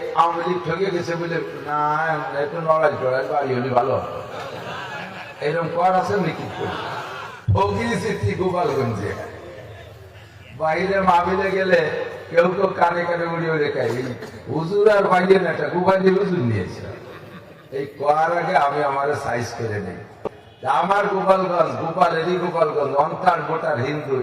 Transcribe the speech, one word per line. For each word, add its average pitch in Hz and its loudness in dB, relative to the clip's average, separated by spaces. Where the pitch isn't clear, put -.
আওয়ামী 170 2
লীগ 175 -2
ঠকে 175 -2
গেছে 170 -2
বলে, 165 -2
"না, 151 0
একটু 147 -2
লড়াই 160 4
টড়াই 131 0
বাড়ি 139 0
হলে 123 -2
ভালো"? 123 2
এরকম 160 -2
কর 175 4
আছে 185 2
নাকি? 147 -2
ফকির 208 2
সিদ্ধি 208 -2
গোপালগঞ্জে। 139 0
বাইরে 180 2
মাহফিলে 185 4
গেলে 180 4
কেউ 170 4
কেউ 185 2
কানে 175 0
কানে 170 -2
উড়িয়ে 165 -2
উড়িয়ে 147 0
খায়, 131 -2
"এই 123 -4
হুজুর 202 4
আর 202 6
ভাইয়ের 185 6
না, 165 0
একটা 151 -2
গোপালি 190 4
হুজুর 185 4
নিয়েছে।" 101 -2
এই 135 -4
করার 156 2
আগে 170 0
আমি 147 2
আমারে 143 0
সাইজ 120 -2
করে 107 -4
নিই। 92 -8
আমার 190 2
গোপালগঞ্জ, 185 2
গোপালেরই 165 2
গোপালগঞ্জ, 151 -2
অন্তার 165 0
গোটার 156 -2
হিন্দু, 135 -2